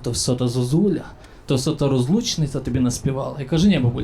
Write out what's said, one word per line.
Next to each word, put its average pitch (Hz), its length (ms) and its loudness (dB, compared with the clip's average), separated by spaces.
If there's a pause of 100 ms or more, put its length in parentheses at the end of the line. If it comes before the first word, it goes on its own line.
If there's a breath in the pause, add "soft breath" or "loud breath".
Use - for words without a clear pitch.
то 123 80 -4
все 117 240 0
та 127 140 0
зозуля, 131 560 0 (420 loud breath)
то 139 80 2
все 131 180 0
та 147 160 0
розлучниця 143 720 0
тобі 127 200 -2
наспівала». 131 580 -2
Я 139 60 -6
кажу: 165 240 2
«Ні, 180 100 4
бабуль, 120 260 0